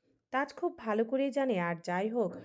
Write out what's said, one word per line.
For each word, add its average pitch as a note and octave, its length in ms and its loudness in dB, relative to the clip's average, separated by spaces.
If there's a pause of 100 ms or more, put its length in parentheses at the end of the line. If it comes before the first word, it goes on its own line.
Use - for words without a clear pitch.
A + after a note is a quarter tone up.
(300)
তাজ C#4 220 0
খুব - 240 -4
ভালো A3 280 0
করেই C4+ 260 2
জানে, B3+ 280 2
আর E3+ 240 0
যাই F#3 260 0
হোক, A3+ 340 0